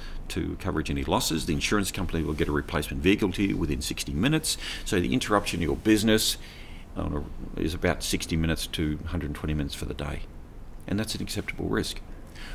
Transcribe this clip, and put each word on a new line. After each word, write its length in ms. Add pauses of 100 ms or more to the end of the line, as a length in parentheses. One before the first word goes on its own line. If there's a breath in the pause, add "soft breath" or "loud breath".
(280 loud breath)
to 320
coverage 300
any 140
losses. 420
The 60
insurance 380
company 320
will 120
get 140
a 40
replacement 500
vehicle 300
to 100
you 140
within 240
sixty 320
minutes. 440 (280 loud breath)
So 160
the 120
interruption 480
of 20
your 140
business 600 (600 loud breath)
on 280 (320)
a, 40
is 120
about 300
sixty 340
minutes 320
to 380
hundred 200
and 100
twenty 180
minutes 200
for 120
the 80
day. 260 (680)
And 120
that's 160
an 80
acceptable 440
risk. 340 (540 loud breath)